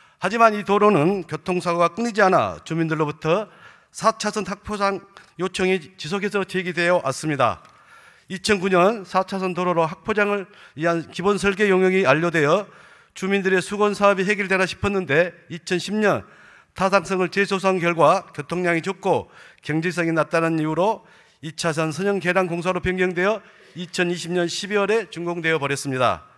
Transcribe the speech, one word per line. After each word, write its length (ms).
하지만 360
이 100
도로는 600
교통사고가 680
끊이지 280
않아 420
주민들로부터 840
사 260
차선 260
확포장 560
요청이 580
지속해서 480
제기되어 600
왔습니다. 580
이천구 420
년 340
사 180
차선 320
도로로 320
확포장을 600
위한 380
기본 260
설계 320
용역이 340
완료되어 640
주민들의 480
수건 320
사업이 300
해결되나 420
싶었는데, 680
이천십 460
년 320
타당성을 540
재조사한 500
결과 560
교통량이 480
적고 480
경제성이 480
낮다는 480
이유로 480
이 140
차선 380
선형 260
계량 300
공사로 320
변경되어 600
이천이십 560
년 160
십이 260
월에 360
준공되어 500
버렸습니다. 640